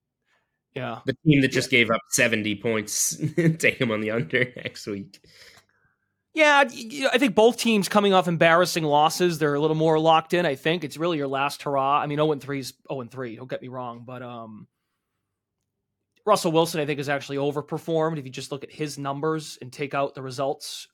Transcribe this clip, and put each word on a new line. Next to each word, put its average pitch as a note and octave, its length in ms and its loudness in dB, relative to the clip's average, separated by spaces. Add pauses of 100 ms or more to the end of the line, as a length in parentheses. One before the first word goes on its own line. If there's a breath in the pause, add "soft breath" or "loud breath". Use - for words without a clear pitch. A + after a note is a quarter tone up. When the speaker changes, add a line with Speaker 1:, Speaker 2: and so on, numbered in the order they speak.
(760)
Speaker 1:
Yeah. A#2+ 320 -8
Speaker 2:
The B2 180 -2
team D3 160 6
that C3 100 2
Speaker 1:
Yeah. - 40 -4
Speaker 2:
just - 160 -2
gave A#2+ 200 4
up A2 100 0 (100)
seventy A2 440 0
points, G#2+ 600 -4
<laughs> E3 420 0
take - 220 0
him B2 100 0
on G#2+ 100 -2
the G#2+ 120 -4
under B2 400 -2
<laughs> - 40 -
next - 300 -14
week. G2+ 320 -10 (1160 soft breath)
Speaker 1:
Yeah, D4 300 6
y-, A#3+ 60 -2 (220)
y-, C4+ 200 0
I B3 60 4
think A3+ 160 2
both A#3 240 6
teams G#3+ 300 2
coming G3+ 240 4
off F3+ 160 4
embarrassing E3+ 560 4
losses, D#3 540 2
they're D3 160 0
a C#3+ 60 0
little D#3 160 2
more D#3 220 4
locked D#3+ 360 4
in, F3 120 2
I C#3+ 100 0
think. D#3+ 280 -2
It's C3 120 -10
really E3 220 -2
your C#3+ 80 -4
last C#3 360 -4
hurrah. C#3 380 0
I A#2+ 60 -4
mean, D3 140 -2
oh D#3 120 2
and C#3 80 -6
three's C3 340 -10 (160)
oh C#3 100 -8
and A#2 100 -12
three, B2 260 -12
don't B2+ 140 -16
get - 120 -6
me B2+ 60 -14
wrong, B2 360 -12
but, B2 180 -14
um, A2+ 460 -16 (1600)
Russell F#3 280 2
Wilson, E3 280 2
I D3 60 -2
think, C#3+ 120 -4
has C#3 100 -6
actually C#3 300 -4
overperformed D#3 800 -2
if C3+ 80 -10
you C3 40 -14
just B2+ 220 -12
look C#3 100 -10
at - 80 -14
his C#3+ 280 -8
numbers D3 640 -6
and B2+ 100 -16
take D3 220 -8
out C#3 200 -2
the C#3 80 -14
results C3+ 720 -8